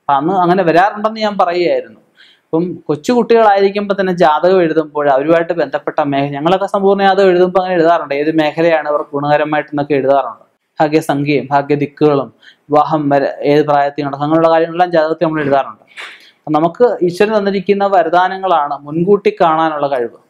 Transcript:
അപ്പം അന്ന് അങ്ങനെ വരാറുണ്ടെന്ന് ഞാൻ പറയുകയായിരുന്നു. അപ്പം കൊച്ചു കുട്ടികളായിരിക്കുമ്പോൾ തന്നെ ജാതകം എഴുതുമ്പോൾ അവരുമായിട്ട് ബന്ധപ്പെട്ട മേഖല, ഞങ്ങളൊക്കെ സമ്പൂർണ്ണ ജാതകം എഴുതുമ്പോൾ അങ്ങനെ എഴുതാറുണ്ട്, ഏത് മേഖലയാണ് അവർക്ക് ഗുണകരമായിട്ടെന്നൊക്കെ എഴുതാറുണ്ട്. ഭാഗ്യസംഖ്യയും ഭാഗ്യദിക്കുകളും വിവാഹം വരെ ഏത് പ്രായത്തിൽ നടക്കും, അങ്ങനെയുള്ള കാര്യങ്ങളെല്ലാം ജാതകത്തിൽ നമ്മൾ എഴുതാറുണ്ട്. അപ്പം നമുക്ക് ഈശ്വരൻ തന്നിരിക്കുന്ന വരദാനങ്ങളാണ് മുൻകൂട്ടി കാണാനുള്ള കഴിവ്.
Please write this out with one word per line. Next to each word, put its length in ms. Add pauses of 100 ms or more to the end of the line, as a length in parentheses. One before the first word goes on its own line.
അപ്പം 180
അന്ന് 160 (100)
അങ്ങനെ 260
വരാറുണ്ടെന്ന് 560
ഞാൻ 160
പറയുകയായിരുന്നു. 580 (540)
അപ്പം 120 (220)
കൊച്ചു 280
കുട്ടികളായിരിക്കുമ്പോൾ 840
തന്നെ 200
ജാതകം 440
എഴുതുമ്പോൾ 500
അവരുമായിട്ട് 460
ബന്ധപ്പെട്ട 400 (100)
മേഖല, 240
ഞങ്ങളൊക്കെ 380
സമ്പൂർണ്ണ 340
ജാതകം 260
എഴുതുമ്പോൾ 280
അങ്ങനെ 180
എഴുതാറുണ്ട്, 420
ഏത് 100 (100)
മേഖലയാണ് 500
അവർക്ക് 260
ഗുണകരമായിട്ടെന്നൊക്കെ 840
എഴുതാറുണ്ട്. 440 (360)
ഭാഗ്യസംഖ്യയും 720
ഭാഗ്യദിക്കുകളും 760 (400)
വിവാഹം 340 (100)
വരെ 180 (220)
ഏത് 180
പ്രായത്തിൽ 360
നടക്കും, 200
അങ്ങനെയുള്ള 280
കാര്യങ്ങളെല്ലാം 420
ജാതകത്തിൽ 300
നമ്മൾ 200
എഴുതാറുണ്ട്. 360 (600)
അപ്പം 160
നമുക്ക് 260 (240)
ഈശ്വരൻ 300
തന്നിരിക്കുന്ന 460 (120)
വരദാനങ്ങളാണ് 800 (100)
മുൻകൂട്ടി 460 (100)
കാണാനുള്ള 520
കഴിവ്. 240 (120)